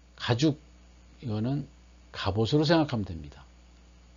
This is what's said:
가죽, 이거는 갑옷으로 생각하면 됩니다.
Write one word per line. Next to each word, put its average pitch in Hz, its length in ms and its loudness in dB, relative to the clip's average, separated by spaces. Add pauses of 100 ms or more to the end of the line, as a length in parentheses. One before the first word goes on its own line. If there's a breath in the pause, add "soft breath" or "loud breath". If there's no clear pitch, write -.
(180)
가죽, 139 420 0 (640)
이거는 127 440 -2 (460)
갑옷으로 113 540 0
생각하면 147 400 2
됩니다. 80 400 -12 (720)